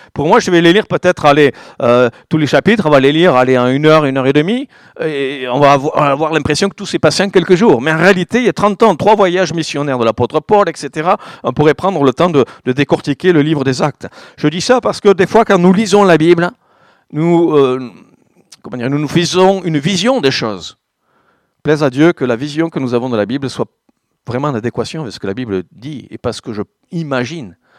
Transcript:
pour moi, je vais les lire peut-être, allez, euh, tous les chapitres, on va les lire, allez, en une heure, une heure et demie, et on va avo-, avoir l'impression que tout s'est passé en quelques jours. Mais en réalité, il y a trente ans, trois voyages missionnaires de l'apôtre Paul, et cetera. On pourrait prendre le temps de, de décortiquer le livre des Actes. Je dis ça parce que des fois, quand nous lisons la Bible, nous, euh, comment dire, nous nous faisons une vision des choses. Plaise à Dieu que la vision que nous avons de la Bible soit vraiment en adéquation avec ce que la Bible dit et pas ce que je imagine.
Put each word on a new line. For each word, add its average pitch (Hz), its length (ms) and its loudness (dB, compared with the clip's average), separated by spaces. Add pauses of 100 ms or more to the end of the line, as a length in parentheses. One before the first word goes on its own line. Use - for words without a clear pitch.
(160)
pour 143 120 -4
moi, 214 120 4
je - 100 -6
vais 175 120 4
les 170 120 4
lire 202 140 0
peut-être, 180 400 0
allez, 143 240 4 (320)
euh, 123 260 2 (180)
tous 160 120 -2
les 147 80 -2
chapitres, 175 400 0
on - 20 0
va 147 100 4
les 135 120 4
lire, 160 240 2
allez, 127 200 2
en 123 120 2
une 135 180 0
heure, 156 200 4
une 135 120 -2
heure 131 80 -2
et 135 80 0
demie, 202 340 -2 (320)
et 139 480 -6
on 123 120 -2
va 143 140 6
avo-, 143 220 -2
avoir 147 380 0
l'impression 151 360 -2
que - 60 -20
tout 202 120 -14
s'est 175 100 -6
passé 156 240 2
en 196 80 -2
quelques 185 240 2
jours. 165 300 2
Mais 156 80 -2
en 160 60 -2
réalité, 180 420 2
il 247 60 -2
y 208 40 2
a 160 40 -4
trente 202 280 0
ans, 214 140 4
trois 202 200 2
voyages 185 380 0
missionnaires 143 460 -4
de 117 60 0
l'apôtre 117 340 -2
Paul, 202 280 2
et 165 80 -8
cetera. 160 440 -4 (240)
On 127 100 -4
pourrait 143 220 2
prendre 175 280 -2
le 131 100 4
temps 175 180 0
de, 143 140 2 (200)
de 127 60 -2
décortiquer 147 600 -2
le 156 120 2
livre 147 200 -2
des 135 200 -2
Actes. - 240 -6 (300)
Je 151 100 -2
dis 160 140 -4
ça 247 200 2
parce 214 180 -4
que 202 140 4
des 180 140 0
fois, 214 180 2
quand 196 140 2
nous 175 120 4
lisons 202 320 2
la 175 140 4
Bible, 170 320 2 (640)
nous, 170 440 2
euh, 131 340 0 (680)
comment - 160 -14
dire, 120 120 -4
nous 143 80 -2
nous 147 120 -4
faisons 185 540 0
une 160 160 -2
vision 202 420 -2
des 135 100 2
choses. 104 460 -8 (840)
Plaise 151 220 0
à 143 60 2
Dieu 151 240 2
que - 100 -6
la 120 140 -2
vision 151 320 -6
que - 100 -8
nous 127 140 -4
avons 123 160 -2
de 120 80 -2
la 104 80 0
Bible 131 240 -6
soit 117 160 -6 (600)
vraiment 127 220 -6
en 143 80 -4
adéquation 117 460 -6
avec 120 100 -10
ce - 80 -18
que - 80 -10
la 98 60 -6
Bible 101 300 -6 (100)
dit 131 360 -16
et - 80 -18
pas - 140 -8
ce - 100 -12
que 117 120 -12
je 104 80 -8 (280)
imagine. 139 680 -8 (220)